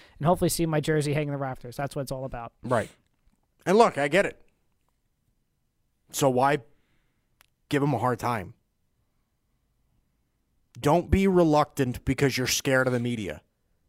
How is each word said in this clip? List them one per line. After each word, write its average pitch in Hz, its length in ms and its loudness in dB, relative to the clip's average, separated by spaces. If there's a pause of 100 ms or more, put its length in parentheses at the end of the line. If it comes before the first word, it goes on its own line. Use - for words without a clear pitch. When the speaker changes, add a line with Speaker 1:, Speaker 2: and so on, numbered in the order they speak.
(180)
Speaker 1:
and 143 80 -6
hopefully 175 240 2
see 170 160 -4
my 156 140 -2
jersey 147 340 -2
hang 147 140 -2
in 143 40 -6
the 143 60 -6
rafters. 131 400 -10
That's 143 180 -8
what 143 60 -6
it's 131 100 -8
all 131 140 -8
about. 120 260 -12 (120)
Speaker 2:
Right. 110 260 -2 (760)
And 185 140 2
look, 196 220 4
I 143 80 0
get 175 180 2
it. - 160 -10 (1700)
So 147 160 0
why 135 300 2 (1120)
give 143 140 0
him 143 100 0
a 110 60 -2
hard 123 180 0
time? 113 380 -6 (2250)
Don't 151 320 2
be 190 160 4
reluctant 151 760 2
because 135 320 0
you're 127 120 -2
scared 131 400 2
of 127 60 0
the 123 60 0
media. 110 420 -6 (480)